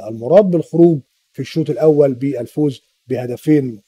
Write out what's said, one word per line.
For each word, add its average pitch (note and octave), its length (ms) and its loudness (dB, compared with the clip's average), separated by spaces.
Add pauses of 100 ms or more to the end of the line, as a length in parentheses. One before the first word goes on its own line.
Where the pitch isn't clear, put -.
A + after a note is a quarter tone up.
المراد A#2+ 360 2
بالخروج E3 560 2 (320)
في - 80 -12
الشوط D3 300 -6
الاول D3 440 2
بالفوز C3 680 -6 (260)
بهدفين B2 800 -2